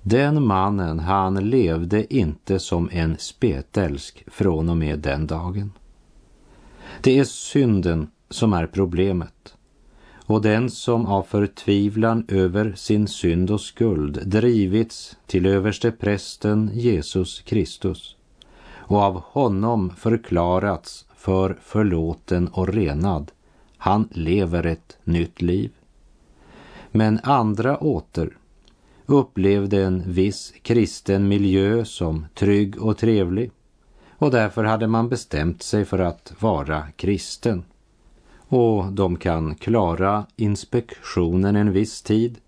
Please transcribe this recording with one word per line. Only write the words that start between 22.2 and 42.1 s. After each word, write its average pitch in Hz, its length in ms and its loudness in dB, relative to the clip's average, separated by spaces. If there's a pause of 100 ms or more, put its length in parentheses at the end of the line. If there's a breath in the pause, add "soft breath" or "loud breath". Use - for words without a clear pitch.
och 92 200 -2
renad, 85 640 -2 (460 soft breath)
han 104 340 0
lever 87 540 0
ett - 380 -6
nytt 85 380 -2
liv. 95 300 -2 (1200 loud breath)
Men 110 320 2
andra 120 540 0
åter 92 600 -4 (720 soft breath)
upplevde 101 720 2
en 92 220 0
viss 95 560 -2
kristen 101 680 0
miljö 101 580 2
som 78 400 -4 (100)
trygg 101 460 2
och 110 160 0
trevlig, 107 540 0 (640 soft breath)
och 147 140 2
därför 110 320 2
hade 110 240 0
man 117 220 0
bestämt 85 540 -4
sig 104 220 0
för 92 140 -2
att 85 400 -4
vara 78 440 -2 (120)
kristen. 95 680 -4 (760 soft breath)
Och 110 560 0
de 95 240 0
kan 82 380 -2
klara 101 680 0 (100)
inspektionen 101 1200 -2
en 104 160 2
viss 104 300 -2
tid 117 360 0 (100)